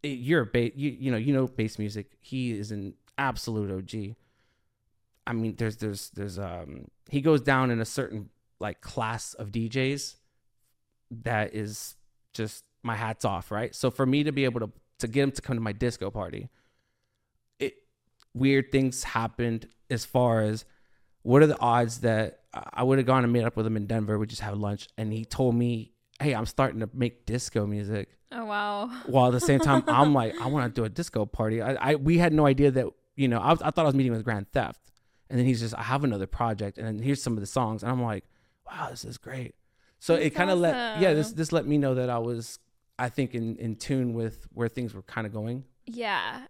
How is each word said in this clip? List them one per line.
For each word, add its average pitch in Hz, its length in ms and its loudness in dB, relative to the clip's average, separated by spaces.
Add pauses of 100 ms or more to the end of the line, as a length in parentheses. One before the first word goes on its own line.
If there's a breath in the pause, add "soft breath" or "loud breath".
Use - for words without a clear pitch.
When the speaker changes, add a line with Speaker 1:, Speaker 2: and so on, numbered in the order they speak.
Speaker 1:
it, 151 60 -4
you're 135 340 2
a 110 40 -2
ba-, 117 320 0
you, 143 120 -2
you 131 200 -4
know, 120 60 2
you 123 160 0
know 131 160 2
bass 110 300 -4
music. 104 420 -8
He 127 320 -6
is 104 180 -6
an 101 240 -8 (240)
absolute 113 520 -4
O 95 100 -4
G. 104 340 -10 (1120)
I 120 60 -6
mean, 113 240 -4
there's, 110 220 -4
there's, 104 320 -8
there's, 98 280 -10
um, 87 500 -10 (200)
he 139 140 -2
goes 151 180 6
down 131 300 2
in 117 100 0
a 113 60 -2
certain, 110 420 -6 (320)
like, 104 220 -8
class 113 520 -6
of 104 160 -10
D 113 180 -4
Js 135 480 -4 (1040)
that 107 320 -2
is 107 420 -8 (380)
just, - 300 -8 (180)
my 117 140 -4
hat's 110 280 -6
off, 98 260 -4
right? 107 240 -4
So 127 160 0
for 135 140 0
me 143 200 2
to 151 80 -2
be 139 120 0
able 120 160 -2
to, 107 100 -6 (280)
to 117 100 -6
get 135 140 2
him 139 100 2
to - 80 -10
come 127 160 -4
to 113 60 -4
my 110 100 -4
disco 107 380 -4
party, 101 400 -8 (1080)
it, - 180 -6 (580)
weird 135 360 2
things 135 320 0
happened 113 680 -2 (200)
as 120 160 -2
far 117 380 4
as 107 240 -2 (560)
what 127 180 8
are 156 60 12
the 147 120 2
odds 120 420 2
that 110 400 0 (120)
I, - 220 -12
I - 80 -2
would 131 160 4
have 123 80 2
gone 131 180 4
and 117 80 4
met 120 120 4
up 117 120 -2
with 110 100 0
him 110 120 0
in 101 80 -4
Denver. 107 320 0
We 107 80 -2
just - 160 -10
had 101 160 -6
lunch, 104 300 -4 (100)
and 107 160 -4
he 110 100 -6
told 123 300 2
me, 120 380 0 (280)
"Hey, 139 140 0
I'm 113 100 -2
starting 120 360 0
to 110 120 -4
make 123 320 -2
disco 107 420 -2
music." 104 520 -6 (120)
Speaker 2:
Oh, 233 140 -10
wow. 208 440 -4 (180)
Speaker 1:
While 127 220 6
at 127 40 4
the 123 80 2
same 139 200 6
time, 131 240 6
Speaker 2:
<laughs> - 40 0
Speaker 1:
I'm 139 240 6
like, 117 260 2
"I 120 100 -4
wanna 135 200 0
do 113 160 -2
a 107 60 -2
disco 120 340 -2
party." 110 380 -2
I, 135 300 0
I, - 20 6
we 151 240 4
had 170 160 4
no 151 100 6
idea 139 280 6
that, 127 140 0 (300)
you 135 120 2
know, 117 100 2
I 110 120 2
was, 165 120 4
I 151 80 0
thought 160 160 2
I - 20 6
was 131 60 4
meeting 127 180 4
with 110 120 -2
Grand 104 280 -4
Theft, - 400 -4 (380)
and 127 80 0
then 123 80 4
he's 123 140 2
just, 113 140 -6
"I - 100 -8
have 139 200 0
another 113 220 -2
project, 107 500 -4
and 110 260 -6
here's 139 200 0
some 120 100 -2
of 107 80 -2
the 98 60 -8
songs," 110 360 -2
and 117 80 -4
I'm 127 120 -2
like, 110 220 -4 (420)
"Wow, - 240 -10
this - 160 -14
is 120 100 -12
great." - 380 -12 (460)
So 165 160 4
Speaker 2:
That's 160 100 2
Speaker 1:
it - 80 0
kinda 185 200 2
let, 175 460 0
yeah, 175 140 6
this, 151 140 0
Speaker 2:
awesome. - 100 -10
Speaker 1:
this 160 140 -4
let 147 140 0
me 147 120 2
know 135 160 2
that 123 160 -2
I 120 80 -2
was, 117 400 -6 (400)
I 123 100 -2
think, 123 260 -2
in, 113 220 -4
in 113 200 -6
tune 127 360 -2
with 113 400 -6
where 117 160 -2
things 113 240 -6
were 95 100 -14
kinda 110 280 -8
going. 113 340 -6 (220)
Speaker 2:
Yeah. 226 640 -6